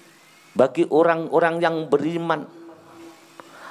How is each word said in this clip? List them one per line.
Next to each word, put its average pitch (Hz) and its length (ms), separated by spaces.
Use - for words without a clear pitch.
bagi 135 320
orang-orang 165 720
yang 165 320
beriman 165 560